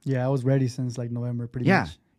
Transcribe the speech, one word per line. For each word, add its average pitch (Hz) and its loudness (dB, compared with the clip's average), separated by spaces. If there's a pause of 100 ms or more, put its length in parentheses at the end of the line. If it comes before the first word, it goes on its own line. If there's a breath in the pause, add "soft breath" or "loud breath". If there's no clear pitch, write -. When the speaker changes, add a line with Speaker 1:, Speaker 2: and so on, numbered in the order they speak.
Speaker 1:
Yeah, 127 0
I - 0
was 139 0
ready 135 4
since, 123 -6
like, 120 -8
November, 120 -4
pretty 123 -4
Speaker 2:
Yeah. 185 6
Speaker 1:
much. 80 -8 (200)